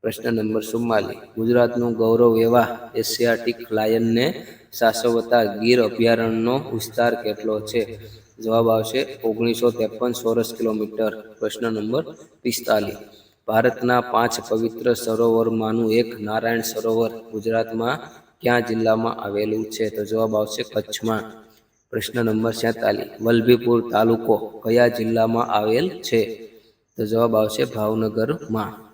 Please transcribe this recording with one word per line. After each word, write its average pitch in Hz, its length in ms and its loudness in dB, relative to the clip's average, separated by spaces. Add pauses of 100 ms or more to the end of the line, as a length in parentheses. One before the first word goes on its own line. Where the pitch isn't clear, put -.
પ્રશ્ન 113 340 -4
નંબર 110 360 -2
ચુમ્માલીસ, 113 460 0 (180)
ગુજરાતનું 120 580 2
ગૌરવ 113 460 6
એવા 113 560 2
એશિયાટિક 117 760 -2
લાયનને 113 540 2 (480)
સાચવતા 117 720 2
ગીર 110 380 4
અભયારણ્યનો 113 720 2 (180)
વિસ્તાર 117 420 0
કેટલો 107 440 -4
છે? 110 220 -2 (580)
જવાબ 113 300 2
આવશે 113 380 0 (160)
ઓગણીસો 113 480 2
ત્રેપન 117 400 -4
ચોરસ 113 420 -2
કિલોમીટર. 107 580 -2 (280)
પ્રશ્ન 107 300 -4
નંબર 110 340 -4 (380)
પિસ્તાલીસ, 107 580 -2 (480)
ભારતના 123 540 2
પાંચ 117 340 0 (140)
પવિત્ર 113 440 0
સરોવરમાંનું 113 1000 0
એક 113 300 0
નારાયણ 113 400 -2
સરોવર 113 500 0 (200)
ગુજરાતમાં 113 680 -2 (440)
કયા 123 180 2
જિલ્લામાં 113 560 0
આવેલું 107 500 -4
છે? 110 240 -4
તો 107 140 -6
જવાબ 110 320 -2
આવશે 107 280 -2
કચ્છમાં. 110 840 -6 (440)
પ્રશ્ન 117 340 -4
નંબર 110 260 0
સેતાલીસ, 110 560 -2 (140)
વલભીપુર 117 680 4
તાલુકો 113 440 2 (280)
કયા 120 240 4
જિલ્લામાં 113 640 0
આવેલ 110 400 2
છે? 120 320 0 (760)
તો 110 80 -2
જવાબ 113 300 2
આવશે 107 280 2
ભાવનગરમાં. 110 1080 -2 (200)